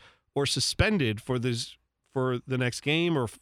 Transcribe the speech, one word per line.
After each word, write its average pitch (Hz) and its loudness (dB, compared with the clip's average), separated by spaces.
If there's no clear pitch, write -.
or 139 0
suspended 139 2
for 127 -2
this, 120 -4
for 127 0
the 131 -2
next 123 -2
game 165 2
or 123 2
f-, - -6